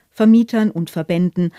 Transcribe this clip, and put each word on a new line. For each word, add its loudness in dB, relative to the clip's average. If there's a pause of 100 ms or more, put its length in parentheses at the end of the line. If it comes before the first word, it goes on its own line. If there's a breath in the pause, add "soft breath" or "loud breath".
(100)
Vermietern 2
und -6
Verbänden, -4